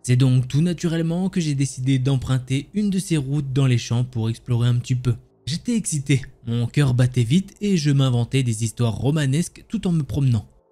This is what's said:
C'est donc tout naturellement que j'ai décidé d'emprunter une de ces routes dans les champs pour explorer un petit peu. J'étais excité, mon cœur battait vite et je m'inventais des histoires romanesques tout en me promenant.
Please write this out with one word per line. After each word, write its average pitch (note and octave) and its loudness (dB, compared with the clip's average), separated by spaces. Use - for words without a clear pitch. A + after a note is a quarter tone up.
C'est B2+ 2
donc B2+ 4
tout C#3 0
naturellement E3 -2
que F#3 -2
j'ai D3+ -2
décidé C3+ 0
d'emprunter C3 -2
une G#3 0
de F#3+ 0
ces E3 0
routes C#3 -4
dans C3+ 2
les B2 4
champs A#2+ 0
pour A2+ -4
explorer A#2+ -2
un A#2+ 2
petit B2 -2
peu. B2 -2
J'étais E3+ -4
excité, D3 0
mon A#2 -2
cœur C#3 2
battait B2 2
vite D#3+ 2
et G3+ 0
je D3 2
m'inventais C3 2
des A#2 -2
histoires A2+ -2
romanesques C#3+ -2
tout G#3 -6
en F3+ 0
me D#3+ 0
promenant. B2+ 0